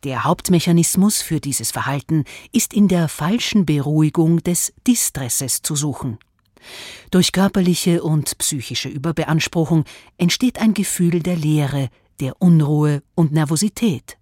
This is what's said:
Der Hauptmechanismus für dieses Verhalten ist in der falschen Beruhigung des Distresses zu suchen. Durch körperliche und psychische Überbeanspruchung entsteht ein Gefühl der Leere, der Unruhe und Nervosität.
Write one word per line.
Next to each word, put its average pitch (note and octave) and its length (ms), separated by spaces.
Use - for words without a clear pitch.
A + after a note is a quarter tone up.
Der C3 180
Hauptmechanismus F3 1000
für D#3 180
dieses B2+ 320
Verhalten C#3 520
ist - 200
in G#3 140
der E3+ 220
falschen G3 580
Beruhigung D#3 760
des - 280
Distresses C3+ 760
zu - 120
suchen. C#3 440
Durch F#3 220
körperliche F3+ 680
und D#3 360
psychische B2+ 500
Überbeanspruchung D#3+ 960
entsteht - 440
ein A3 140
Gefühl F3 460
der F3+ 160
Leere, C#3+ 520
der C3 200
Unruhe D3+ 600
und D#3+ 160
Nervosität. D#3+ 880